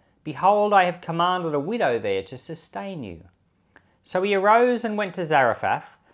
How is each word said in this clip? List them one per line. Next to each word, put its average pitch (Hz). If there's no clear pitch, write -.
Behold, 196
I 190
have 175
commanded 170
a 143
widow 156
there 98
to 127
sustain 185
you." 87
So -
he 202
arose 233
and 214
went 196
to 180
Zarephath, 127